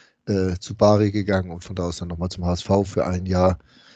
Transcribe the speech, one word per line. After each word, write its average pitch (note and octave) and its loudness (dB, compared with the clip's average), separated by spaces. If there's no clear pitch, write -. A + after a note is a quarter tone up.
äh, F#2 0
zu - -12
Bari G#2 6
gegangen F#2+ -2
und E2+ -12
von F#2+ -12
da F2+ -4
aus F2 -6
dann F2 -8
nochmal F2 -6
zum F2 -8
H F2 0
S F2 -4
V G2+ 2
für G2 -2
ein F2+ -4
Jahr. F#2 4